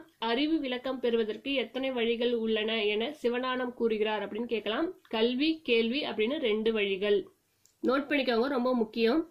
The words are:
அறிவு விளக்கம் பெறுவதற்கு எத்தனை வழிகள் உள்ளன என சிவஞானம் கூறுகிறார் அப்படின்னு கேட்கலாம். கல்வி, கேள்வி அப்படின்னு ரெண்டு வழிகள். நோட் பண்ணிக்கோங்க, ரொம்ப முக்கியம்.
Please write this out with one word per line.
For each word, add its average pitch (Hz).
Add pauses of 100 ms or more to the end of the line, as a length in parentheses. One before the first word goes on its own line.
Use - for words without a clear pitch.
(180)
அறிவு 285
விளக்கம் 254
பெறுவதற்கு 226
எத்தனை 262
வழிகள் 240
உள்ளன 220
என 214
சிவஞானம் 254
கூறுகிறார் 214
அப்படின்னு 208
கேட்கலாம். 233 (200)
கல்வி, 254
கேள்வி 233
அப்படின்னு 226
ரெண்டு 220
வழிகள். 202 (640)
நோட் 269
பண்ணிக்கோங்க, 254
ரொம்ப 254
முக்கியம். 233 (100)